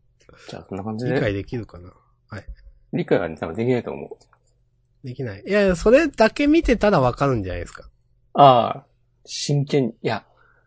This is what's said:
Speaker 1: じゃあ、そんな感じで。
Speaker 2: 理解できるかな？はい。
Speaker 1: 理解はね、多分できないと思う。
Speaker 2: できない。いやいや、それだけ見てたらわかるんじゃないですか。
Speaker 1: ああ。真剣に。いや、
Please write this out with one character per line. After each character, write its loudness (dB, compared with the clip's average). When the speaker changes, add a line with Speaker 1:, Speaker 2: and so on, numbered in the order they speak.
Speaker 1:
じ -14
ゃ -12
あ、 -20
そ -10
ん -8
な -10
感 -8
じ -6
で。 -2
Speaker 2:
理 0
解 -2
で -4
き -10
る -8
か -20
な？ -20
は -16
い。 -18
Speaker 1:
理 -4
解 2
は -2
ね、 -10
多 -8
分 -8
で -2
き 0
な 0
い -4
と -10
思 -14
う。 -16
Speaker 2:
で -12
き -10
な -10
い。 -20
い -12
や 2
い 4
や、 2
そ 2
れ 6
だ 2
け -2
見 4
て 2
た 2
ら 4
わ 2
か -2
る 0
ん -4
じ -6
ゃ -6
な -8
い -8
で -10
す -20
か。 -20
Speaker 1:
あ 6
あ。 -20
真 -4
剣 0
に。 -6
い -8
や、 -6